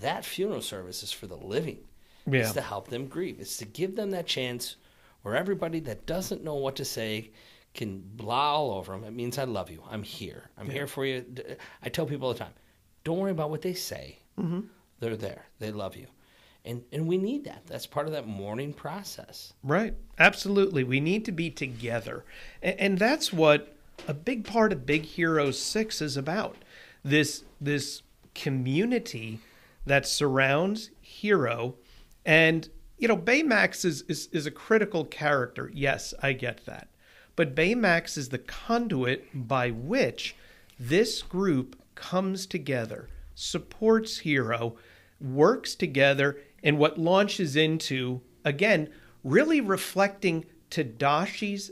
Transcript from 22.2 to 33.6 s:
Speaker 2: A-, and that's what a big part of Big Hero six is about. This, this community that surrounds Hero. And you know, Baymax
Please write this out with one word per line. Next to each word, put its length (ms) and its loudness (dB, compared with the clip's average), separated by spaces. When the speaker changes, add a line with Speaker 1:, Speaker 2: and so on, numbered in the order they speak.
Speaker 2:
A-, 180 -2
and 160 2
that's 360 2
what 420 6
a 60 -2
big 320 -4
part 260 4
of 140 -4
Big 180 2
Hero 480 2
six 500 -2
is 140 -4
about. 420 -4
This, 400 4
this 420 -4
community 1040 -2
that 220 2
surrounds 840 2
Hero. 760 0
And 440 8
you 100 2
know, 100 4
Baymax 680 2